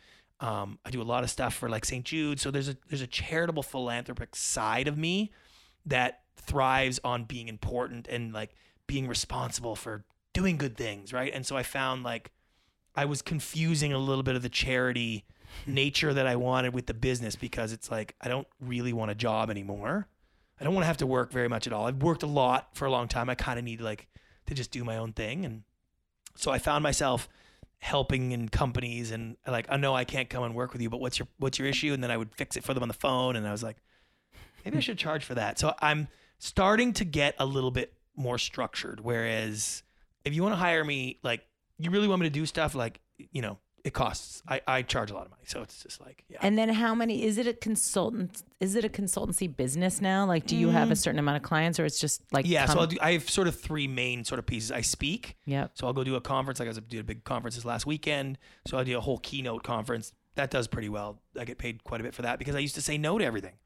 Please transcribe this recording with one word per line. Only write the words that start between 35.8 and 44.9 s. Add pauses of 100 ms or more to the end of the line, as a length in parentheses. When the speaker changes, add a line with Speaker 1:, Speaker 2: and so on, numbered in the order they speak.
Speaker 1:
I'm (320)
starting
to
get
a
little
bit (220)
more
structured.
Whereas (420)
if
you
wanna
hire
me,
like, (320)
you
really
want
me
to
do
stuff,
like, (320)
you
know, (240)
it
costs,
I,
I
charge